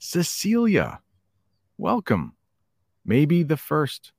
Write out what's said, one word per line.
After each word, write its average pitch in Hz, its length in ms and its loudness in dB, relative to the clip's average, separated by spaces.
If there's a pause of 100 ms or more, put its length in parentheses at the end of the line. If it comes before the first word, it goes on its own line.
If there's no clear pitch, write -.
Cecilia, 190 1000 0 (760)
welcome. 123 560 0 (680)
Maybe 151 400 4
the 147 120 0
first - 640 -4